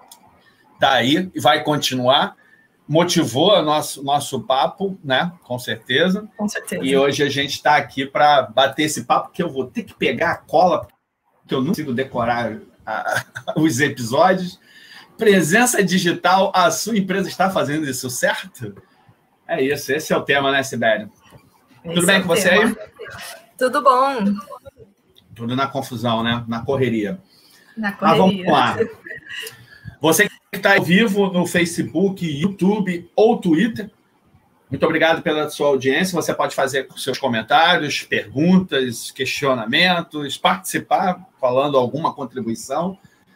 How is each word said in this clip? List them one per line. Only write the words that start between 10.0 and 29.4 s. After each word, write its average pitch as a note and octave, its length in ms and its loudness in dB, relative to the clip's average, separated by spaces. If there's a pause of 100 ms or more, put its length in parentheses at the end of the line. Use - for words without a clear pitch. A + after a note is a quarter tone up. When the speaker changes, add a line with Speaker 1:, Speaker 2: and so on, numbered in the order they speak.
Speaker 1:
a D#3 60 -4
cola, E3 500 0 (540)
porque - 120 -16
eu C#3 80 0
não C3 80 -2
consigo C#3+ 240 -4
decorar A#2+ 640 -2 (300)
a, - 380 -4 (140)
<laughs> - 180 -8
os D3+ 240 2
episódios. D3+ 800 0 (580)
Presença G3+ 640 4
digital, F#3 720 2
a F3+ 160 4
sua A3 260 -4
empresa F#3 320 0
está F#3+ 220 0
fazendo D3+ 380 -2
isso C3 200 -6
certo? B2 680 -6 (720)
É E3 120 -2
isso, C3+ 320 -2
esse - 200 -2
é E3+ 40 4
o - 60 -2
tema, C#3 300 2
né, C#3 100 2
Sibeli? A2+ 480 -2 (760)
Speaker 2:
Esse E3+ 100 -8
Speaker 1:
Tudo E3+ 120 0
bem G3 100 4
Speaker 2:
é - 20 2
o F#3 40 0
Speaker 1:
com F3+ 60 -4
você F3+ 220 2
Speaker 2:
tema. G#3 140 4
Speaker 1:
aí? - 120 0 (840)
Speaker 2:
Tudo B3+ 240 0
bom. B3+ 520 2 (1000)
Speaker 1:
Tudo A#2 220 -6
na C3+ 100 0
confusão, A#2+ 560 -4
né? A#2 240 -2
Na A2+ 140 -6
correria. A2+ 580 -2 (580)
Speaker 2:
Na G#3 240 -4
Speaker 1:
Mas G#3 160 4
vamos F#3 280 4
Speaker 2:
correria. F3+ 80 2
Speaker 1:
lá. A#2+ 240 2 (1200)